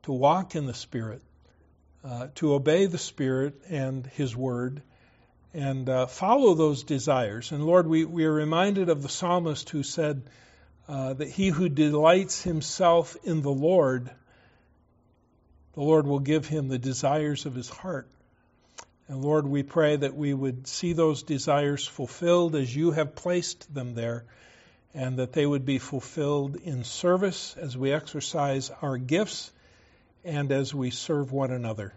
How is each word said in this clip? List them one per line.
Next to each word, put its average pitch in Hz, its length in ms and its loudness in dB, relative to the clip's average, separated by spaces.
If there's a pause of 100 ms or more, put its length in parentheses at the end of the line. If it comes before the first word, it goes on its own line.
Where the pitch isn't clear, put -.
to 143 80 -4
walk 151 420 2
in 147 120 -2
the 120 80 -6
Spirit, 110 460 -8 (800)
uh, 127 340 -10
to 147 180 2
obey 151 320 4
the 170 120 -4
Spirit 135 680 -4
and 135 380 -6
his 131 300 -4
word, 127 460 -4 (720)
and, 135 360 -4
uh, 127 180 2
follow 214 480 4
those 151 280 2
desires. 123 720 -2
And 147 120 -4
Lord, 175 220 6
we, 160 180 4
we 160 200 -2
are 156 80 4
reminded 170 560 2
of 147 140 2
the 139 60 -8
psalmist 175 600 -2
who 147 120 -4
said, 151 400 -2 (640)
uh, 135 260 -6
that 143 140 -6
he 190 200 0
who 175 200 2
delights 156 760 4
himself 170 840 2
in 160 160 0
the 143 100 0
Lord, 135 600 4 (1600)
the 156 60 -8
Lord 151 260 4
will 143 140 2
give 147 260 0
him 151 220 -4
the 131 100 -2
desires 139 680 -2
of 131 80 -8
his 123 140 -10
heart. 165 400 -10 (1000)
And 135 140 -8
Lord, 147 240 2
we 139 160 0
pray 151 340 2
that 139 180 -2
we 143 180 -2
would 131 340 -4
see - 260 -4
those 156 300 2
desires 143 640 0
fulfilled 170 680 0
as 131 200 -2
you 160 160 2
have 151 240 -2
placed - 580 -4
them 123 220 -8
there, 117 300 -6 (720)
and 131 240 -4
that 123 140 -2
they 147 140 2
would 143 180 0
be 135 140 0
fulfilled 143 760 -4
in 131 280 -8
service 180 720 0
as 135 180 -8
we 135 160 0
exercise 143 800 -2 (120)
our 135 160 -2
gifts 151 520 -2 (720)
and 143 280 -2
as 135 220 0
we 127 160 -2
serve 139 420 -2
one 135 180 0
another 110 460 -6